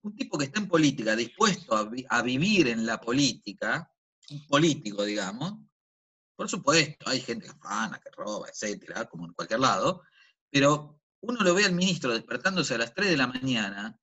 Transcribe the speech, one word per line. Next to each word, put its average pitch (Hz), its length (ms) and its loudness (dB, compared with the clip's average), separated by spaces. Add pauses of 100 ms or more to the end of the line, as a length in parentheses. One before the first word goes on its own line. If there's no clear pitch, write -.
un 208 140 -10
tipo - 220 -6
que 277 80 0
está - 140 -4
en 190 80 -4
política 127 460 2
dispuesto 120 640 0
a 107 80 2
vi-, 123 240 -8
a 117 140 2
vivir 143 460 2
en 113 180 0
la 113 140 -2
política, 123 880 -2 (420)
un 147 180 -14
político, 123 560 2
digamos, 104 500 -4 (840)
por 107 120 -6
supuesto, 151 600 0
hay 127 120 -2
gente 117 260 -8
que - 60 -16
afana, 104 500 -6
que - 140 -18
roba, 104 320 -8
etcétera, 104 600 -8
como 85 180 -14
en 82 80 -16
cualquier - 260 -2
lado, 127 420 2 (480)
pero 143 500 2 (200)
uno 233 240 -4
lo 175 100 6
ve 202 100 4
al 190 100 4
ministro 175 380 0
despertándose 127 600 -2
a 117 40 0
las 117 160 -4
tres 196 160 0
de 160 60 2
la 135 120 2
mañana 110 760 -4